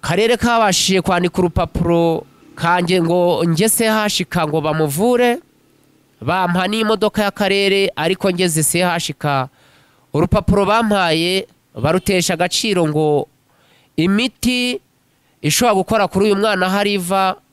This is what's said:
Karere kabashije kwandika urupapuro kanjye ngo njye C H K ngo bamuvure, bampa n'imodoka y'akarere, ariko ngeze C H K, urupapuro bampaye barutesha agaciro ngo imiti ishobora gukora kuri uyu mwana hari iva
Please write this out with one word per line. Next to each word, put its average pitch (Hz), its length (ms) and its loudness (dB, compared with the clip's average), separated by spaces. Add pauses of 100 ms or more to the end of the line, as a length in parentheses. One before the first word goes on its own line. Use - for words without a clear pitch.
Karere 220 360 0
kabashije 214 640 0
kwandika 175 380 -2
urupapuro 170 840 0 (300)
kanjye 175 460 0
ngo 175 440 2
njye 170 240 0
C 226 180 0
H 214 380 -2
K 165 220 -2
ngo 156 140 -2
bamuvure, 196 800 0 (840)
bampa 180 460 0
n'imodoka 214 560 0
y'akarere, 196 720 0
ariko 185 360 -2
ngeze 175 320 0
C 170 200 0
H 175 300 -2
K, 139 340 -2 (680)
urupapuro 196 520 2
bampaye 190 800 0 (280)
barutesha 180 580 0
agaciro 175 540 0
ngo 151 400 0 (680)
imiti 247 840 0 (640)
ishobora 220 340 0
gukora 196 320 0
kuri 190 180 0
uyu 208 100 2
mwana 196 340 0
hari 202 240 0
iva 190 420 0 (180)